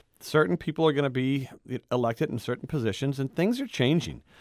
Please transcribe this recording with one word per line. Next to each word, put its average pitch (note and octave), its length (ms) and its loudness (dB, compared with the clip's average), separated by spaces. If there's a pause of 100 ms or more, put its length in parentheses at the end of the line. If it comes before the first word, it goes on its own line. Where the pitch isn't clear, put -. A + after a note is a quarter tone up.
(200)
certain E3 380 2
people D#3+ 300 0
are D3+ 60 4
gonna C#3 180 0
be C3 360 0 (440)
elected A#2+ 380 0
in A#2 100 -4
certain - 280 -6
positions, C3+ 520 -2
and C3+ 160 -4
things A#3+ 260 0
are C4+ 60 -6
changing. B2+ 560 0 (180)